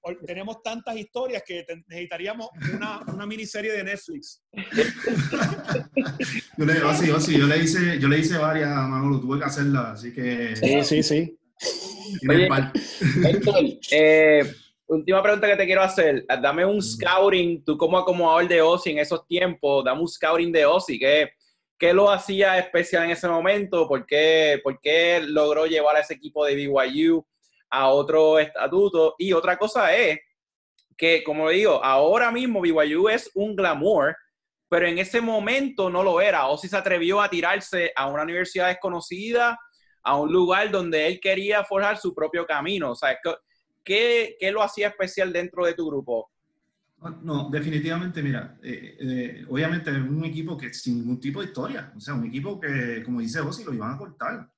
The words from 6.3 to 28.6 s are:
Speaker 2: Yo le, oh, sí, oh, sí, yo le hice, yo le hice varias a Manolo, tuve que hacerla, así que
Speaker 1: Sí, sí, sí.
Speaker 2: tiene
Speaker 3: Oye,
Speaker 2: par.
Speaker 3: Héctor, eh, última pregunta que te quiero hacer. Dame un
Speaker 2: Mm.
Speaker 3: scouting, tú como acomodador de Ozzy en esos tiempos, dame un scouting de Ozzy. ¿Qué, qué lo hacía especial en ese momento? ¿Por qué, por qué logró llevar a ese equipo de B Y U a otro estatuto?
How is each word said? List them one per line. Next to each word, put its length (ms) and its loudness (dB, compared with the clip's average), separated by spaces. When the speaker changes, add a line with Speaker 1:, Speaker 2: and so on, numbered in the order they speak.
Speaker 2:
Yo 80 0
le, 180 2
oh, 100 4
sí, 180 2
oh, 80 2
sí, 180 2
yo 100 6
le 120 4
hice, 400 2
yo 80 2
le 120 4
hice 180 0
varias 320 0
a 180 -2
Manolo, 320 0
tuve 200 -2
que 60 -4
hacerla, 460 0
así 220 -12
que 420 -4
Speaker 1:
Sí, 280 2
sí, 200 2
sí. 360 -2
Speaker 2:
tiene 160 2
Speaker 3:
Oye, 120 6
Speaker 2:
par. 240 0
Speaker 3:
Héctor, 320 4
eh, 520 6
última 340 0
pregunta 260 2
que 80 4
te 100 0
quiero 160 2
hacer. 440 2
Dame 240 2
un 120 2
Speaker 2:
Mm. 40 0
Speaker 3:
scouting, 840 2
tú 120 0
como 200 2
acomodador 500 2
de 140 4
Ozzy 300 4
en 80 -2
esos 280 -2
tiempos, 560 0
dame 180 -2
un 60 -2
scouting 440 0
de 140 4
Ozzy. 340 2
¿Qué, 320 2
qué 160 4
lo 180 6
hacía 460 2
especial 480 0
en 60 -2
ese 160 -4
momento? 600 0
¿Por 180 -2
qué, 580 4
por 160 -4
qué 460 2
logró 400 2
llevar 320 2
a 40 2
ese 120 -6
equipo 320 -4
de 100 0
B 60 -4
Y 160 2
U 160 0
a 200 2
otro 500 4
estatuto? 800 2